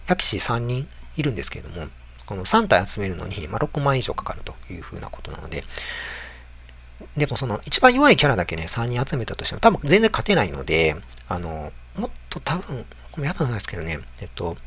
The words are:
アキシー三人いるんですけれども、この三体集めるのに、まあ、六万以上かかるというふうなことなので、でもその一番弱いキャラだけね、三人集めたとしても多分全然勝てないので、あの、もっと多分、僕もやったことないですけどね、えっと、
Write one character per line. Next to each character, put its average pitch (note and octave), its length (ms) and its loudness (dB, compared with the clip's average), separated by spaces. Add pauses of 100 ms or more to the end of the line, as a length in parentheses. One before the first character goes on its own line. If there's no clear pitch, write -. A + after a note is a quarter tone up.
ア F3+ 80 4
キ - 100 -2
シ - 100 0
ー G#2 40 0
三 A#2+ 260 0
人 B2+ 200 -2 (300)
い D#3 60 0
る D3 80 2
ん A#2+ 40 -2
で D#2 100 -4
す - 60 -8
け - 100 -10
れ - 80 -12
ど - 20 -10
も、 - 180 -8 (380)
こ - 80 -8
の F#2 100 -6
三 - 240 4
体 G2 180 6
集 - 140 -4
め G2+ 80 -2
る F#2 60 -4
の F2 120 -8
に、 F#2 220 -6
ま G2+ 80 -4
あ、 - 40 0
六 D3 200 0
万 C#3 180 4
以 B2 40 -2
上 - 100 -2
か - 120 -6
か - 100 -6
る - 100 -10
と - 100 -8 (160)
い F2 40 -10
う E2+ 80 -10
ふ - 140 -12
う - 40 -10
な - 80 -10
こ - 140 -12
と - 80 -10
な - 80 -10
の - 100 -10
で、 - 160 -6 (1500)
で D3 100 4
も A#2+ 100 -2
そ C3 120 -2
の G#2+ 160 0
一 - 160 0
番 B3+ 120 10
弱 G3 200 8
い E3 40 8
キ D3 100 6
ャ - 20 8
ラ B2 80 4
だ F2+ 100 2
け - 80 -4
ね、 D#2+ 140 -2
三 A#2 200 -2
人 A#2+ 160 0
集 - 120 -4
め A2+ 100 -2
た - 80 -4
と - 100 -8
し - 40 -2
て - 60 -6
も - 60 -6
多 A3+ 120 8
分 E3+ 120 0
全 E3+ 160 8
然 A3 100 6
勝 - 140 -2
て G#3 120 4
な B2+ 80 4
い D#2+ 80 -4
の C2+ 120 -6
で、 D#2+ 320 4 (320)
あ F2+ 100 -2
の、 D#2+ 340 -6 (240)
も A3 100 -4
っ - 40 -6 (200)
と - 100 -8
多 D3 160 -2
分、 C3+ 280 -6 (260)
僕 - 80 -14
も C#3+ 80 -2
や E3 60 0
っ - 20 -4
た - 60 -2
こ - 40 2
と B2+ 60 2
な A#2 60 0
い - 20 -2
で - 20 -6
す - 80 -10
け - 80 -8
ど E2+ 60 -4
ね、 D#2+ 160 -4 (220)
え - 40 -10
っ - 100 -10
と、 E2+ 220 -4 (100)